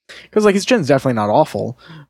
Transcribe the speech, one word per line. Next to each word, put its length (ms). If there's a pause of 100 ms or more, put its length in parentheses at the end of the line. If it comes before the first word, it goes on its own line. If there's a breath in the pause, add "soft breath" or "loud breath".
(300 loud breath)
'Cause, 140
like, 100
his 100
chin's 220
definitely 280
not 140
awful, 480 (340 loud breath)